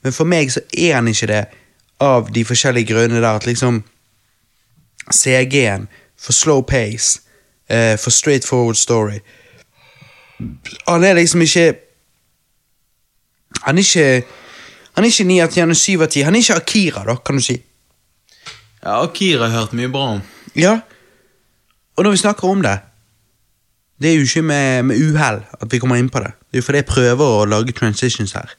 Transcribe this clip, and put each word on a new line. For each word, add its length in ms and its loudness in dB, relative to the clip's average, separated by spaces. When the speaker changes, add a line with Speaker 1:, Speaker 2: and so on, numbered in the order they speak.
Speaker 1:
men 80 -4
for 140 -2
meg 240 0
så 240 -6
er 220 0
han 120 0
ikke 200 -2
det 180 -2
av 320 2
de 100 0
forskjellige 460 -2
grunnene 320 0
der, 140 0
at 100 -6
liksom 380 -2
C 320 2
G-en, 420 0
for 160 -4
slow 320 2
pace, 540 -2
eh, 260 2
for 140 -6
straightforward 680 0
story. 440 -2
Han 160 2
er 100 4
liksom 280 4
ikke, 340 4
han 160 0
er 40 4
ikke, 420 2
han 100 2
er 20 6
ikke 220 2
ni 100 4
av 140 2
ti, 80 0
han 80 2
er 80 2
syv 240 2
av 80 2
ti. 160 0
Han 100 2
er 60 4
ikke 160 2
Akira, 480 -2
da, 100 -2
kan 220 -4
du 40 0
si. 200 -4
Speaker 2:
Ja, 200 -2
Akira 420 0
har 60 0
jeg 80 -2
hørt 180 -6
mye 160 -4
bra 140 -2
om. 60 -8
Speaker 1:
Ja. 220 4
Og 60 2
når 140 4
vi 80 -
snakker 240 0
om 160 0
det, 140 0
det 80 0
er 80 4
jo 80 2
ikke 160 -2
med, 480 0
med 80 0
uhell 460 0
at 100 -10
vi 80 0
kommer 220 0
inn 80 0
på 100 -4
det. 140 -10
Det 80 -4
er 60 -2
jo 20 -6
fordi 160 0
jeg 80 -6
prøver 340 2
å 220 2
lage 320 -2
transitions 560 -4
her. 260 -12